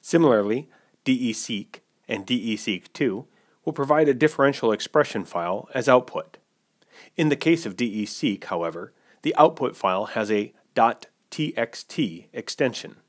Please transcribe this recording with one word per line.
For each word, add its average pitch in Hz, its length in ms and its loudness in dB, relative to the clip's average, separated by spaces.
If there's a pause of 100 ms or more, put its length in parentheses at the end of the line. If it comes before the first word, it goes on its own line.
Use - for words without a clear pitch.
Similarly, 123 680 2 (340)
D 131 100 2
E 120 200 0
seq - 480 -8 (260)
and 101 180 -6
D 123 100 -2
E 107 220 -2
seq - 360 -6
two 117 340 -4 (360)
will 160 100 -4
provide 147 360 2
a 135 40 4
differential 135 600 2
expression 117 500 0
file 87 500 -6
as 127 140 0
output. - 500 2 (800)
In 156 140 2
the 143 60 2
case 160 300 0
of 95 120 -8
D 120 80 -2
E 107 200 -4
seq, 104 400 -4
however, 85 460 -6 (300)
the - 140 -2
output 156 400 4
file 98 320 0
has 107 240 -4
a 104 220 -2 (200)
dot 113 340 2 (220)
T - 260 -4
X - 280 -6
T 87 500 -6
extension. - 640 -6 (120)